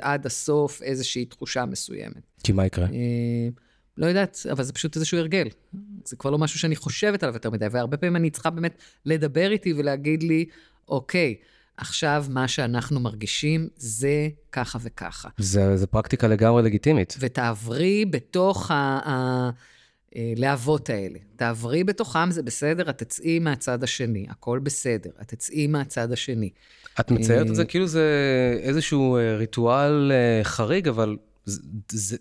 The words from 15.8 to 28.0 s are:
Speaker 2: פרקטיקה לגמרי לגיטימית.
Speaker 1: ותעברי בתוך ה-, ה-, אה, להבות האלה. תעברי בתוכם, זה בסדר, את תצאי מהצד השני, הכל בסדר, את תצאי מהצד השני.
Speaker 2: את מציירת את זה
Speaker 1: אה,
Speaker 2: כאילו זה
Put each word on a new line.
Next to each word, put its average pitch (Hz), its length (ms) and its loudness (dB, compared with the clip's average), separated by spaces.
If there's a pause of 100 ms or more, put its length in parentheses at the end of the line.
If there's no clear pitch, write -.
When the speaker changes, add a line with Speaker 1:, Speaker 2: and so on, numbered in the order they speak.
Speaker 2:
פרקטיקה 113 400 2
לגמרי 113 360 6
לגיטימית. 110 560 2
Speaker 1:
ותעברי 127 840 0
בתוך 185 640 0
ה-, - 40 0
ה-, 131 720 0 (680)
אה, 117 220 -4
להבות 139 520 0
האלה. 98 300 -4 (160)
תעברי 117 480 0
בתוכם, 180 480 0
זה 160 120 -2
בסדר, 151 460 -2
את 127 80 -4
תצאי 165 420 -2
מהצד 131 440 -2
השני, 113 460 -2
הכל 123 300 -4
בסדר, 123 500 -2 (120)
את 110 60 -16
תצאי 147 400 -4
מהצד 131 440 -2
השני. 113 380 -2 (500)
Speaker 2:
את - 120 2
מציירת 117 380 4
את 110 60 2
זה 107 60 4
Speaker 1:
אה, - 60 2
Speaker 2:
כאילו 185 200 0
זה 160 160 2 (580)